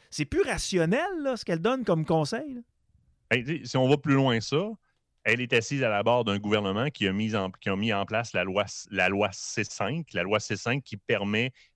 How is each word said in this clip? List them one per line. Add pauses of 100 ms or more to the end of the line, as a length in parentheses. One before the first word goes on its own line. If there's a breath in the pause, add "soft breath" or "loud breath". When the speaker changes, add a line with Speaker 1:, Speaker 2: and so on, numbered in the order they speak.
Speaker 1:
c'est
plus
rationnel, (140)
là,
ce
qu'elle
donne
comme
conseil,
là. (720)
Speaker 2:
Ben,
tu
sais,
si
on
va
plus
loin
que
ça, (540)
elle
est
assise
à
la
barre
d'un
gouvernement
qui
a
mis
en,
qui
a
mis
en
place
la
loi, (260)
la
loi
C
cinq,
la
loi
C
cinq
qui
permet (240 soft breath)